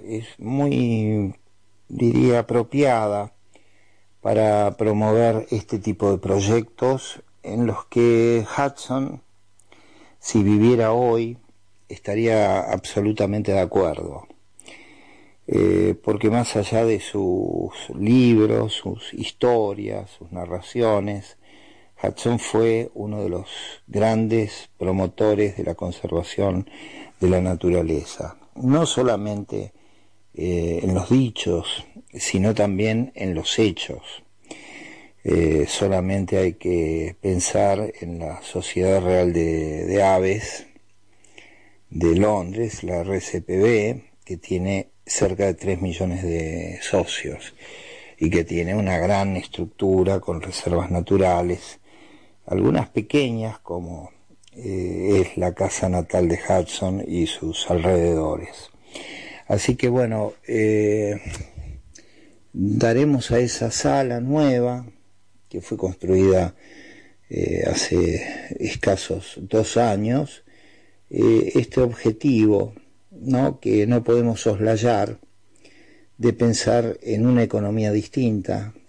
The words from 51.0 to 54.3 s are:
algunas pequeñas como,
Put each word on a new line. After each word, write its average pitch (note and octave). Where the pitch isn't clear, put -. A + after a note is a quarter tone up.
algunas F#2+
pequeñas A2+
como, E2+